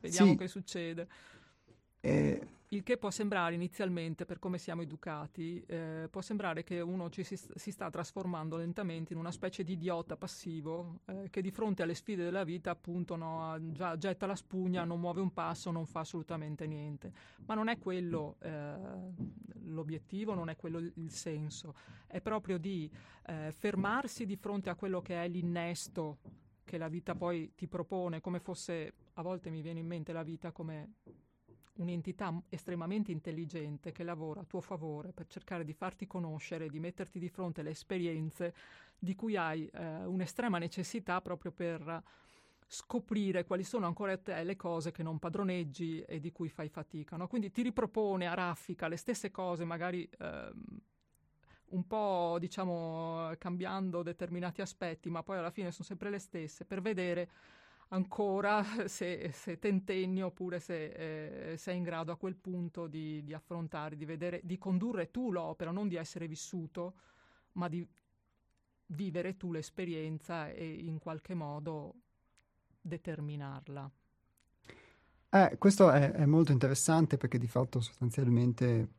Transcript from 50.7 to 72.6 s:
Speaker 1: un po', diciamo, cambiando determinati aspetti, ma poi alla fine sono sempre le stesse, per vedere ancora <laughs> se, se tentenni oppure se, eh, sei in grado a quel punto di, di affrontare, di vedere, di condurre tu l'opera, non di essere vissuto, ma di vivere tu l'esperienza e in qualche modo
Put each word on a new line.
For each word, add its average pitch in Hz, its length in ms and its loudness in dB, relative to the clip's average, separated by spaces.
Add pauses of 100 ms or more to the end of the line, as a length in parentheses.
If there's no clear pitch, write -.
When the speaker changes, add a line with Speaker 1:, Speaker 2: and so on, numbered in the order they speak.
Speaker 1:
un 180 200 -2
po', 185 520 2
diciamo, 165 1000 -2
cambiando 185 640 -2
determinati 175 600 -4
aspetti, 175 480 -4
ma 165 140 -4
poi 196 160 -4
alla 170 120 -2
fine 180 200 -4
sono 170 120 -10
sempre 202 260 -6
le 202 100 -2
stesse, 165 440 -8
per 196 180 -6
vedere 180 480 0 (600)
ancora 202 760 4
<laughs> 214 240 -2
se, 175 440 -2
se 165 280 -6
tentenni 190 640 2
oppure 180 360 -2
se, 156 920 -6
eh, 165 60 -6
sei 180 200 -2
in 180 60 2
grado 165 280 -2
a 165 60 -4
quel 185 180 -4
punto 175 520 -4
di, 156 360 -4
di 147 100 -8
affrontare, 156 600 -4
di 151 100 -6
vedere, 165 380 -2
di 175 140 -4
condurre 190 540 2
tu 247 200 0
l'opera, 165 400 -2
non 202 160 0
di 180 80 0
essere 165 320 -4
vissuto, 175 640 -6 (600)
ma 175 140 0
di 170 200 -2 (1000)
vivere 180 500 -2
tu 180 140 -2
l'esperienza 160 1000 -2
e 160 180 -6
in 160 320 -4
qualche 160 340 -6
modo 151 600 -4 (840)